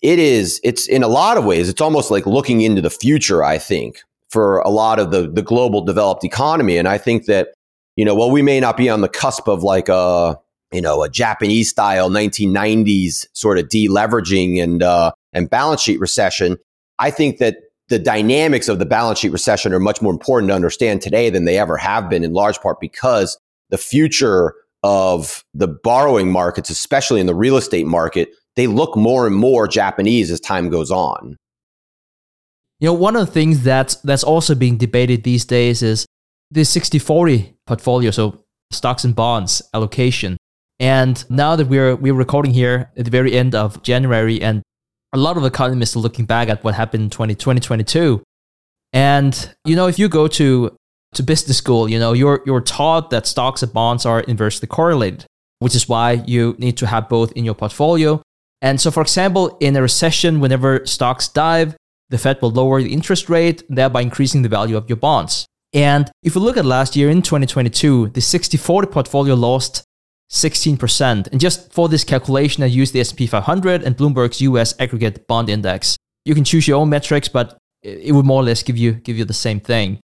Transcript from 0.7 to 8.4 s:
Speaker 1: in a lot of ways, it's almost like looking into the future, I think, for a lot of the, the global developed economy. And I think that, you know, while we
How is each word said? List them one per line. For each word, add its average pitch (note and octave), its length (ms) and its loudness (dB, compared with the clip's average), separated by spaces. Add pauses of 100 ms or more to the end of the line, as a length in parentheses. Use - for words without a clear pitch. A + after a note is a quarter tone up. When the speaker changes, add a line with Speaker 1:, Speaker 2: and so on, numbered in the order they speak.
Speaker 1:
in C3 160 2
a A#2 60 2
lot E3+ 280 2
of D#3+ 80 0
ways, F2 240 2
it's F#2+ 120 -4
almost D#3 300 0
like G2+ 140 0
looking A#2 360 2
into A2 200 2
the E2 100 0
future, A2+ 520 0
I D#2 160 0
think, B1 420 -6 (320)
for G2 280 2
a F#2+ 100 0
lot A2 280 2
of G2 120 0
the, F2 200 0
the F2+ 120 -4
global A2+ 420 0
developed F#2+ 400 0
economy. B2 540 0
And E2+ 100 0
I G2+ 100 0
think A#2 280 -2
that, G2 260 0 (440)
you A2 80 0
know, G#2 100 2
while A2+ 160 2
we C#3+ 100 4